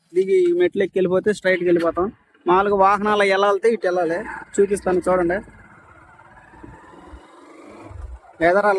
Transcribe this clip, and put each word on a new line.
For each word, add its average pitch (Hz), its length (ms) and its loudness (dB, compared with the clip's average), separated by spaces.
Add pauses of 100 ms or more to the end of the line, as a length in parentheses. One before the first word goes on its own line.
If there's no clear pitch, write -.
(180)
దిగి 190 200 2 (120)
ఈ 175 120 2
మెట్లు 190 240 0
ఎక్కి - 160 -4
వెళ్ళిపోతే 185 280 0 (100)
స్ట్రైట్కి 180 320 0
వెళ్ళిపోతాం. 170 360 -2 (420)
మామూలుగా 202 320 2
వాహనాలు 208 420 2 (120)
ఎలా 196 160 2
వెళ్తే 196 240 0
ఇటు 208 120 -6
వెళ్ళాలి, 175 300 -2 (380)
చూపిస్తాను 190 500 0
చూడండి. 180 320 0 (3000)
ఎదర 196 180 4 (140)